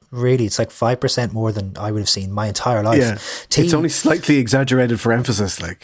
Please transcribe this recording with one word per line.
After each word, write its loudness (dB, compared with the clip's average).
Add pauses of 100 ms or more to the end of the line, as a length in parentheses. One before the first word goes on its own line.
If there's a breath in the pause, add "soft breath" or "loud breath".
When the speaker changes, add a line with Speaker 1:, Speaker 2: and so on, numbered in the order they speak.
(100)
Speaker 1:
really, 0
it's, -2
like, -2
five 0
percent -2
more -2
than -6
I -6
would -2
have -2
seen -4
my -2
entire -2
life." 4
Speaker 2:
Yeah. 2 (320 loud breath)
Speaker 1:
Tea 2
Speaker 2:
It's 2
only 2
slightly 2
exaggerated 2
for 2
emphasis, 0
like. -10